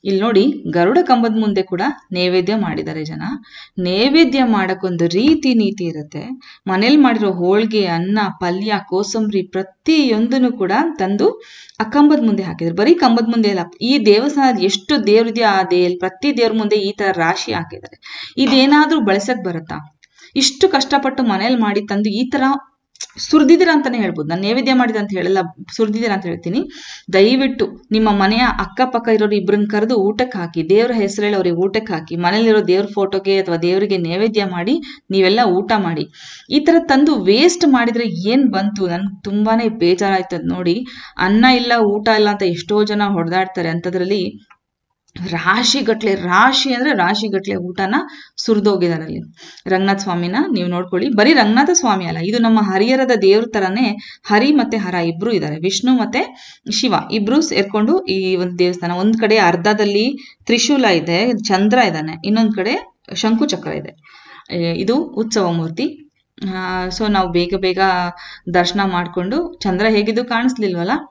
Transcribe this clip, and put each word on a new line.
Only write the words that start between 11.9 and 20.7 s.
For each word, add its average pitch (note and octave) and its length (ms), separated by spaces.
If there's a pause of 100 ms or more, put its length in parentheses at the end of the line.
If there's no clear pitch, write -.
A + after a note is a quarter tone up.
ಮುಂದೆ G3 180
ಹಾಕಿದ್ರು. E3+ 320
ಬರೀ A#3 180
ಕಂಬದ A#3 360
ಮುಂದೆ A3+ 200
ಅಲ್ಲ, F#3+ 100 (220)
ಈ B3 240
ದೇವಸ್ಥಾನದ B3+ 540
ಎಷ್ಟು G3+ 480
ದೇವ್ರಿದೆಯೋ A3+ 420
ಆ F#3+ 140
ದೇ-, F3+ 360
ಪ್ರತಿ A3+ 380
ದೇವ್ರ A3+ 160
ಮುಂದೆ G#3+ 220
ಈ G3+ 160
ತರ G3 200
ರಾಶಿ E3+ 420
ಹಾಕಿದ್ದಾರೆ. - 840
ಇದೇನಾದ್ರೂ C#4 640
ಬಳಸಕ್ G3+ 420
ಬರುತ್ತಾ? D#3+ 540 (380)
ಇಷ್ಟು C#4 340
ಕಷ್ಟಪಟ್ಟು C4+ 540